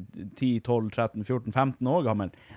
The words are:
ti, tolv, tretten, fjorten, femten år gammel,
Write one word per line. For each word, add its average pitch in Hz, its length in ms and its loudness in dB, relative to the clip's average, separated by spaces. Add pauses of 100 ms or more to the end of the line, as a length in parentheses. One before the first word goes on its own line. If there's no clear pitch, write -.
(340)
ti, 127 240 2
tolv, 113 360 0
tretten, 110 320 -2
fjorten, 117 300 -2
femten 127 340 2
år 156 160 2
gammel, 101 240 0 (260)